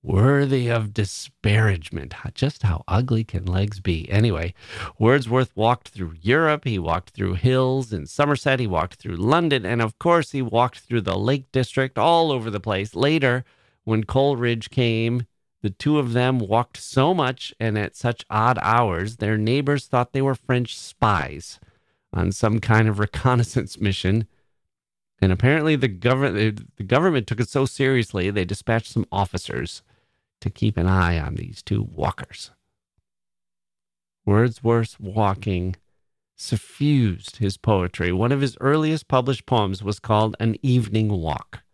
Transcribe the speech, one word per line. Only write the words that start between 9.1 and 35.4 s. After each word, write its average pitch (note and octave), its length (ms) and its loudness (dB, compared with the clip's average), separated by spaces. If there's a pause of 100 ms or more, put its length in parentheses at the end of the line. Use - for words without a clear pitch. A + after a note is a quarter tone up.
London. C#3 480 2
And A#2 160 -2
of A2 180 -4
course, E3+ 320 2
he C#3 100 -4
walked A#2 380 0
through A#2 220 -4
the F#2 160 -2
Lake C3 340 -2
District, C3 480 -2
all E3 320 4
over A#2 180 -4
the G2+ 100 -6
place. G2+ 360 -4
Later, C3 500 2 (380)
when A2 200 0
Coleridge A#2+ 680 0
came, A#2 580 0 (340)
the G#2+ 80 -2
two D3+ 300 0
of A#2+ 140 -2
them B2+ 260 0
walked A2 380 -2
so D3 360 0
much C3 460 -4
and A2 180 -2
at G#2 180 -4
such - 360 -4
odd A2+ 320 2
hours, G#2+ 540 0
their G#2+ 200 0
neighbors C3+ 480 0
thought B2 280 -2
they C3+ 80 -2
were C3+ 120 0
French B2 420 -2
spies - 840 -2 (520)
on F2+ 200 0
some G#2+ 280 0
kind A2 280 4
of G2+ 100 0
reconnaissance A#2 840 -2
mission. G2+ 480 0 (960)
And F#2+ 100 4
apparently D3+ 440 2
the B2+ 120 0
govern-, G#2+ 680 0 (200)
the A2 60 -8
government C#3 440 2
took A2+ 120 -6
it A#2+ 80 0
so C3+ 200 0
seriously, A2+ 640 0
they G2+ 120 0
dispatched A2 480 -2
some A2+ 200 -2
officers F2+ 720 -4 (580)
to - 80 -4
keep G#2+ 280 -2
an E2+ 100 0
eye F2 320 2
on D2 160 -6
these - 260 -10
two - 220 -2
walkers. - 680 -8 (1800)
Wordsworth's A2+ 760 0
walking F#2+ 760 -2 (600)